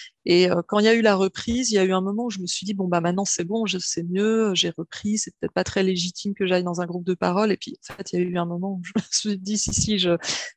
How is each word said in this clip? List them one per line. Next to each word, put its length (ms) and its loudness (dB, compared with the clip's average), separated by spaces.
Et, 260 6
euh, 160 2
quand 140 2
il 60 6
y 20 6
a 60 8
eu 80 4
la 120 6
reprise, 560 0
il 60 2
y 20 6
a 60 4
eu 80 2
un 80 2
moment 240 -2
où 60 -4
je 100 -8
me 80 -8
suis 180 -6
dit, « 80 -2
Bon, 140 -2
bah, 120 2
maintenant, 240 0
c'est 200 -2
bon, 200 -2
je 140 -2
sais 240 -6
mieux, 540 2
j'ai 200 0
repris, 420 -4
c'est 200 -6
peut-être 140 -4
pas 100 0
très 220 0
légitime 500 -2
que 140 -2
j'aille 160 2
dans 160 -4
un 60 -2
groupe 200 -6
de 80 0
parole. » 380 2
Et 40 0
puis, 220 -12
en 60 -16
fait, 180 -12
il 60 0
y 40 2
a 40 0
eu 120 -2
un 60 0
moment 280 -4
où 100 -8
je 120 -12
<laughs> 20 2
me 60 0
suis 260 -2
dit, « 200 -4
Si, 140 -4
si, 280 0
je, 180 2